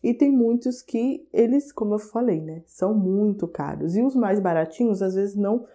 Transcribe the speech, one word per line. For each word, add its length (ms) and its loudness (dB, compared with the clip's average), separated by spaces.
E 120 0
tem 180 2
muitos 480 2
que 520 -4
eles, 400 2
como 220 -4
eu 40 -2
falei, 420 -2
né, 260 -12
são 280 -2
muito 520 0
caros. 500 -4
E 60 2
os 120 0
mais 260 2
baratinhos, 640 0
às 120 0
vezes, 200 -2
não 400 0